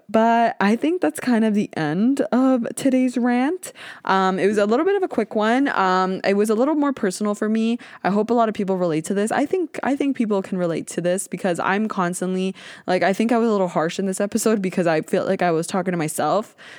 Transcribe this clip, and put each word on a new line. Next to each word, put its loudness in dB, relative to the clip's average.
But 2
I 2
think 0
that's -2
kind 2
of 2
the 0
end 0
of 2
today's 2
rant. 0
Um, 2
it 2
was 2
a 4
little 2
bit 2
of -2
a 0
quick -4
one. 2
Um, 2
it 4
was 2
a 2
little 2
more 2
personal -2
for -4
me. 0
I 0
hope 0
a 0
lot 2
of -2
people -2
relate 0
to -4
this. 0
I 0
think, -4
I 0
think -2
people 0
can -6
relate -2
to -8
this -2
because -2
I'm 0
constantly, -2
like, 0
I 4
think 0
I 2
was 2
a 2
little 2
harsh -2
in -2
this -2
episode 0
because 0
I 2
felt -2
like 0
I 2
was 0
talking -2
to 0
myself. -2